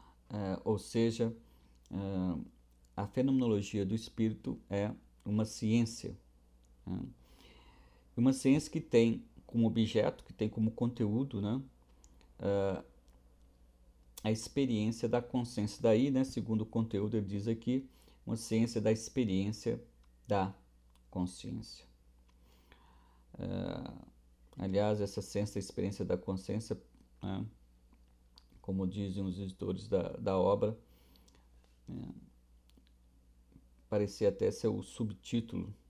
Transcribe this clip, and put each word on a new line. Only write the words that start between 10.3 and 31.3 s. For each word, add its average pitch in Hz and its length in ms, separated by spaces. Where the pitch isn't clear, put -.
tem 107 140
como 110 240
conteúdo, 120 680
né, 110 220
é, 98 440
a 107 60
experiência 113 800
da 120 140
consciência. 117 580
Daí, 120 300
né, 131 140
segundo 110 380
o 110 40
conteúdo, 107 500
ele 101 100
diz 101 200
aqui, 123 420
uma 113 120
ciência 113 440
da 107 120
experiência 107 920
da 98 260
consciência. - 760
É, - 560
aliás, 104 420
essa 101 200
ciência 104 340
da 104 40
experiência 98 460
da 92 120
consciência, 98 640
né, 98 240
como 95 260
dizem 98 380
os 95 160
editores 95 480
da, 92 220
da 95 280
obra, 104 400